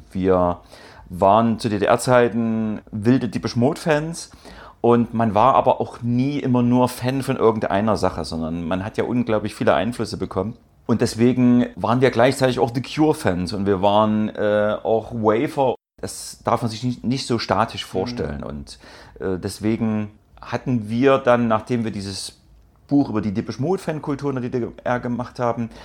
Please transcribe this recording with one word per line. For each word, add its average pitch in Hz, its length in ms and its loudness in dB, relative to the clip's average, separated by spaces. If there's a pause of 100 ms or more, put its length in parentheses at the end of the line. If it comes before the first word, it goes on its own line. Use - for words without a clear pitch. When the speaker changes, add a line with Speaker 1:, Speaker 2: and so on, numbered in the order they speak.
(120)
Speaker 1:
wir 90 460 2 (520)
waren 104 480 4
zu - 100 -4
D-D-R-Zeiten 113 1120 2 (100)
wilde 117 380 0
Depeche 113 300 -4
Mode-Fans 151 720 -2 (500)
und 117 320 4
man 113 220 0
war 147 220 6
aber - 240 2
auch - 220 -10
nie 127 360 -2
immer 123 240 0
nur 123 260 4
Fan 127 340 -4
von 131 140 -4
irgendeiner 104 600 2
Sache, 85 280 -2
sondern 82 420 -6
man 92 180 -2
hat 110 120 -10
ja - 80 0
unglaublich 110 500 -2
viele 104 200 2
Einflüsse 101 420 -2
bekommen. 95 400 -4 (300)
Und 117 160 0
deswegen 123 640 4 (100)
waren 107 240 0
wir 127 100 4
gleichzeitig 127 480 2
auch 117 160 0
The 135 80 -2
Cure-Fans 107 720 0
und 98 140 -4
wir 98 140 2
waren, 107 500 2
äh, 104 520 0
auch 107 300 -2
Wafer. 120 640 0 (240)
Das - 420 -12
darf 117 200 0
man 117 80 -2
sich 110 120 -10
nicht, 123 220 -6
nicht 131 240 -2
so 117 100 0
statisch 101 480 -2
Speaker 2:
Mhm. - 40 -18
Speaker 1:
vorstellen. 76 520 -6
Und, - 360 -12 (420)
äh, 92 180 -4
deswegen 107 720 -2 (300)
hatten 120 480 -4
wir 135 300 4
dann, 120 280 4
nachdem 113 380 0
wir 110 80 -4
dieses 98 460 -10 (500)
Buch 143 200 2
über 107 120 -2
die 101 120 0
Depeche 113 300 -6
Mode 180 180 -2
Fankultur 143 500 -6
in 131 120 -4
der 123 80 -6
D 127 80 -2
D 113 80 -2 (160)
R 123 160 -2
gemacht 120 400 -6
haben, 117 320 -2 (140)